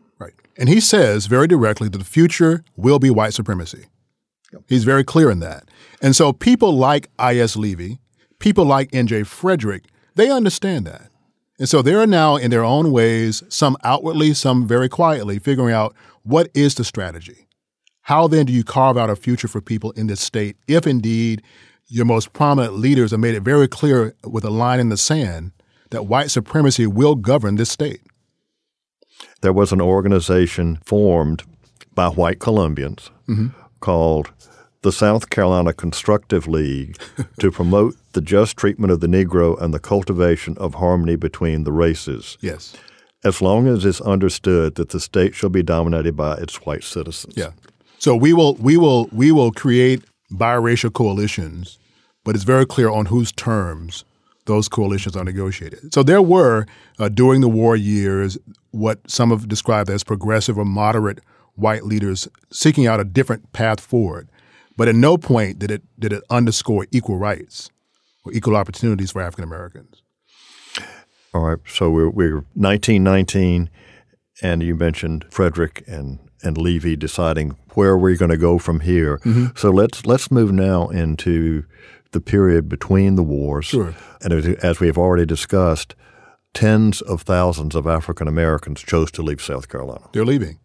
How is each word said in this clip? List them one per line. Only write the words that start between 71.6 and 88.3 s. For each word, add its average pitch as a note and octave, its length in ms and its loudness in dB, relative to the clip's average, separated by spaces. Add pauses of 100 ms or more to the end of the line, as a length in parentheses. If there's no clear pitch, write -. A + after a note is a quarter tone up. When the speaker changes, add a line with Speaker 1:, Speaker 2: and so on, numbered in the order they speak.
Speaker 2:
so - 240 -2
we're, D#2+ 200 2
we're D#2 340 -2 (100)
nineteen G2+ 480 2
nineteen, F#2 680 2 (680)
and F2 220 -2
you E2+ 140 -2
mentioned D#2+ 540 -4
Frederick E2+ 580 -2
and, C#2 320 -12 (220)
and D#2+ 140 -4
Levy E2 380 -2
deciding D#2 600 -4 (180)
where F#2+ 240 4
we're F#2 180 4
gonna E2+ 200 2
go E2+ 220 2
from E2 220 -2
here. D#2+ 380 0
Speaker 1:
Mm-hmm. A#2+ 280 0 (100)
Speaker 2:
So G#2 140 0
let's, G2+ 360 2
let's B2+ 240 0
move A2+ 220 2
now F#2+ 360 0
into E2 760 -2 (480)
the - 80 -4
period F2 480 2
between G2 480 2
the F#2 60 2
wars. D2 440 -4
Speaker 1:
Sure. F2+ 280 -4 (280)
Speaker 2:
And E2+ 100 -4
as, D#2+ 140 0
as F2 340 0
we F2+ 60 2
have D#2+ 100 0
already F2 300 2
discussed, E2 680 -2 (600)
tens G#2+ 480 2
of F2 200 -6
thousands E2+ 520 -2
of D2+ 120 -2
African E2 420 -4
Americans D#2 520 -2